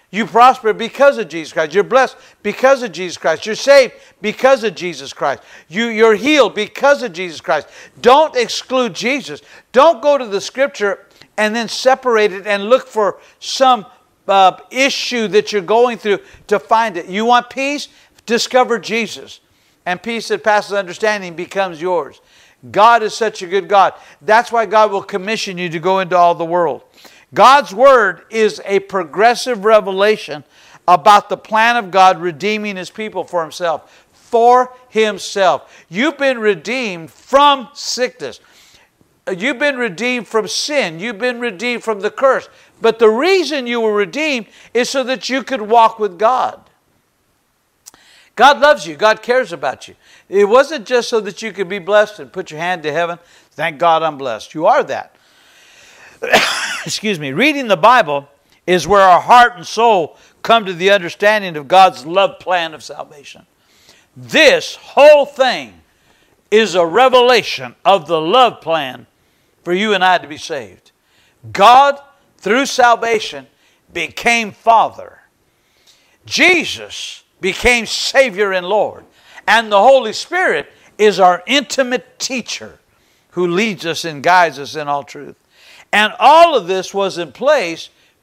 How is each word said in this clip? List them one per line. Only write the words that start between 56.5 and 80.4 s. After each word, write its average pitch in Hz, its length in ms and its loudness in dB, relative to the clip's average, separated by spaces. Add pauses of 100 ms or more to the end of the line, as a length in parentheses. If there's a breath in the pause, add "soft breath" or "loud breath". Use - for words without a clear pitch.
Excuse 196 340 -6
me. 143 120 -8
Reading 269 360 0
the 196 100 2
Bible 160 500 2 (400)
is 175 200 0
where 196 140 4
our 175 200 6
heart 240 340 6
and 170 100 -18
soul 214 520 0 (260 soft breath)
come 226 220 2
to 185 80 -8
the 180 180 0
understanding 202 640 0
of 147 120 -10
God's 180 380 4
love 185 340 -2
plan 165 340 -4
of 139 100 -20
salvation. - 600 -20 (720 soft breath)
This 175 580 2
whole 285 500 6
thing 170 560 -4 (720)
is 202 240 2
a 175 100 2
revelation 233 920 2 (100)
of 170 220 2
the 165 120 0
love 208 420 2
plan 131 460 -6 (560)
for 175 100 -4
you 208 200 0
and 185 100 0
I 180 140 4
to 143 100 -8
be 147 100 -16
saved. 117 540 -14 (600)
God, 262 480 6 (380)
through 240 300 0
salvation, 226 800 0 (440)
became 214 600 -4
Father. 160 720 -2 (1040)
Jesus - 960 -4 (180)
became 220 440 -2
Savior 208 680 -2
and 180 140 -4
Lord. 185 380 -4 (420 loud breath)
And 220 240 2
the 202 100 4
Holy 240 320 4
Spirit 311 580 -4 (260 soft breath)